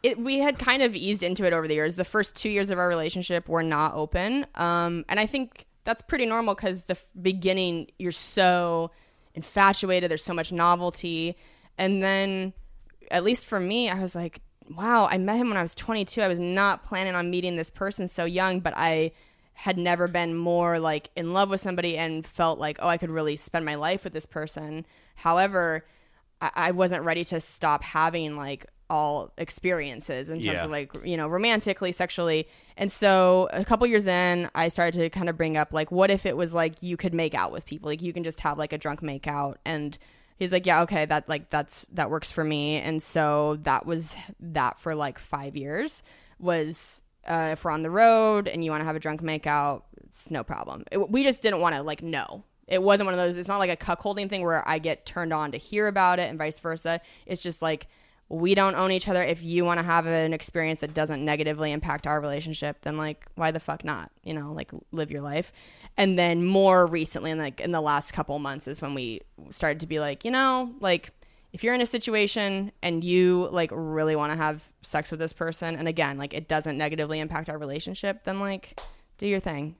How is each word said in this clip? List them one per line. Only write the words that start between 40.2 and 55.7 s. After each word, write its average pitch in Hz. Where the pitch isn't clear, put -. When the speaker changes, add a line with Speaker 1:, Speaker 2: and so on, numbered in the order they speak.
Speaker 1:
he's 180
like, 180
"Yeah, 170
okay, 170
that, 151
like, 151
that's, -
that 151
works 156
for 160
me." 151
And 160
so 151
that 139
was 165
that 151
for, 160
like, 143
five 139
years 151
was, 165
uh, 160
if -
we're 165
on 156
the 160
road 220
and 165
you 160
wanna 151
have 160
a 156
drunk 156
make 156
out, 143
it's -
no 143
problem. -
It, 196
we 262
just 269
didn't 202
wanna, 160
like, 151
no. 165
It 185
wasn't 202
one 185
of 180
those, 175
it's 180
not 202
like 190
a 170
cuckolding 196
thing 190
where 165
I 160
get 156
turned 165
on 151
to -
hear 214